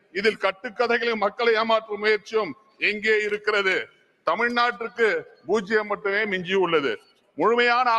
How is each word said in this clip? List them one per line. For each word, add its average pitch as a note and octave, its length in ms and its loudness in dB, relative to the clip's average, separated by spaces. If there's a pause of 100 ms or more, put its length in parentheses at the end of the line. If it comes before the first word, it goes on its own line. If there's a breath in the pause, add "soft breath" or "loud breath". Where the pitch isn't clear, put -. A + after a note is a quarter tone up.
(140)
இதில் G3+ 300 -2
கட்டுக்கதைகளை A#3 800 -2
மக்களை A3+ 380 0
ஏமாற்றும் A3 420 -2
முயற்சியும் G#3+ 480 0 (380)
எங்கே G#3+ 260 0 (100)
இருக்கிறது? G#3 480 0 (560)
தமிழ்நாட்டிற்கு A#3 800 0 (400)
பூஜ்ஜியம் G#3 440 0
மட்டுமே G3+ 300 -2 (120)
மிஞ்சி F#3 220 -2 (100)
உள்ளது. D3 280 0 (460)
முழுமையான A#3+ 460 2 (120)